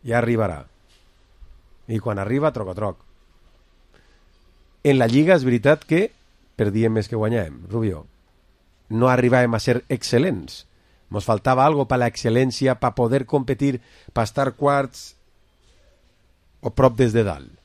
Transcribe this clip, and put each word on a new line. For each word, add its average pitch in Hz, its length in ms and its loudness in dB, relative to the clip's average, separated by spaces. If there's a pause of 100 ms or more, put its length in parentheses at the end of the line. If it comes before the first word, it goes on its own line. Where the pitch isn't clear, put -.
Ja 117 120 0
arribarà. 110 460 -2 (1300)
I 113 80 -4
quan 104 240 -6
arriba, 135 320 -2
troc 101 160 -8
a 87 80 -10
troc. 101 200 -6 (1900)
En 139 120 4
la 120 120 4
Lliga 156 260 4
és 135 80 0
veritat 127 440 2
que 175 200 0 (480)
perdíem 110 380 0
més 110 140 -2
que 113 100 -6
guanyàvem, 104 440 -4 (100)
Rubio. 101 320 -4 (840)
No 120 200 2
arribàvem 123 440 4
a 107 80 -2
ser 123 260 0
excel·lents. 123 760 -4 (460)
Mos 104 160 -6
faltava 127 400 2
algo 143 240 0
pa 131 80 0
la 120 120 0
excel·lència, 127 680 0
pa 120 160 -2
poder 127 320 0
competir, 135 540 -2 (340)
pa 117 140 0
estar 135 260 -2
quarts 143 600 -2 (1500)
o 120 100 -6
prop 123 300 4
des 113 160 2
de 113 100 2
dalt. 73 240 -8 (140)